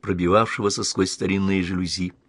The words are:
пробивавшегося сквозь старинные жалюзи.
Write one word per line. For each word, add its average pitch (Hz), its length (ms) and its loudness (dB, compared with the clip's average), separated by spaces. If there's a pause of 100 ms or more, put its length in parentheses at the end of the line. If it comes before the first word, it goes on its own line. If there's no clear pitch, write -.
пробивавшегося 101 840 2
сквозь 95 280 0
старинные 95 500 0
жалюзи. 90 520 -4 (140)